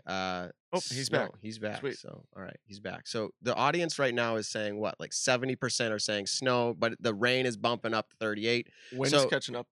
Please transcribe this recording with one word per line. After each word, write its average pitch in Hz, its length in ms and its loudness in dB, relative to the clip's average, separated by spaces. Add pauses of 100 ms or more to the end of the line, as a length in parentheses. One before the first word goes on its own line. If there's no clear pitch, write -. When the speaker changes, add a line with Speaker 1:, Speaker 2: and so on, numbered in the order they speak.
Speaker 1:
uh, 92 420 -2 (240)
Speaker 2:
Oh, 175 60 0
he's 127 280 -4
Speaker 1:
snow. 147 120 2
Speaker 2:
back. 104 120 -2 (100)
Speaker 1:
He's 110 180 -10
back. 107 220 -6
Speaker 2:
Sweet. 135 160 -6
Speaker 1:
So, - 260 -14 (120)
all 98 60 -14
right, 90 220 -12
he's 101 160 -20
back. 92 260 -10
So 110 260 -6 (100)
the 117 120 0
audience 160 460 0
right 131 140 2
now 117 240 2
is 107 100 -4
saying 104 320 -4
what? 107 220 -2
Like, 80 100 -8
seventy 127 460 0
percent 117 360 0
are 104 60 0
saying 101 280 0
snow, 123 460 2
but 113 280 2
the 113 120 2
rain 123 320 4
is 117 120 0
bumping 113 360 0
up 110 180 0
to - 40 -20
thirty-eight. 110 540 0 (240)
Speaker 2:
Wind's 135 180 0
Speaker 1:
So 143 160 6
Speaker 2:
catching 127 300 0
up 120 140 -8